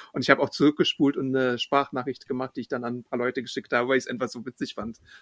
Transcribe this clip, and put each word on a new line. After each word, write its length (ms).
Und 80
ich 80
hab 100
auch 100
zurückgespult 680
und 180
eine 240
Sprachnachricht 680
gemacht, 280
die 60
ich 80
dann 160
an 140
ein 40
paar 160
Leute 220
geschickt 320
habe, 160
weil 80
ich's 100
einfach 220
so 160
witzig 300
fand, 240